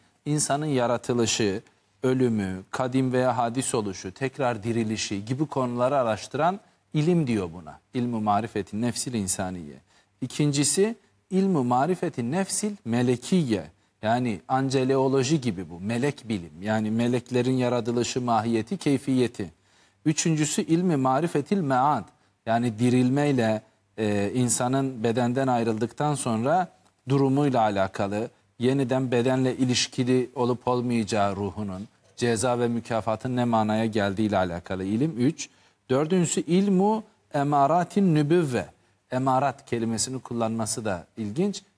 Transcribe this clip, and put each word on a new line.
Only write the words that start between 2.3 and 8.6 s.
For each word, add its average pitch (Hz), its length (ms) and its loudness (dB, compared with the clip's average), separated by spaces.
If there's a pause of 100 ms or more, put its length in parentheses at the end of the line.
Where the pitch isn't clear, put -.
kadim 131 420 0
veya 127 240 2
hadis 123 380 -2
oluşu, 101 380 -4
tekrar 123 500 -4
dirilişi 110 600 -2
gibi 131 200 -2
konuları 127 520 0
araştıran 120 640 -2 (340)
ilim 156 340 2
diyor 101 260 0
buna. 78 260 -18 (140)
İlmu 120 280 -2
marifeti 104 600 -2